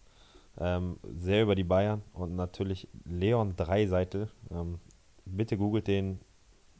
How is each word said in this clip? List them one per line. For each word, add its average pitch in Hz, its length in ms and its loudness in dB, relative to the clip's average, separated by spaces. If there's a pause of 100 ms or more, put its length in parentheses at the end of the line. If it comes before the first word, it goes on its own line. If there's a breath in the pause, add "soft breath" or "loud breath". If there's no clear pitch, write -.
(600 loud breath)
ähm, 90 420 -2
sehr 87 400 2
über 104 140 4
die 95 80 2
Bayern 101 380 2 (100)
und 87 240 -6
natürlich 95 500 -4 (200)
Leon 98 500 2
Dreiseitel. 92 720 0 (240)
Ähm, 85 260 -6 (460)
bitte 98 320 -2
googelt 104 320 0
den 98 320 0 (600)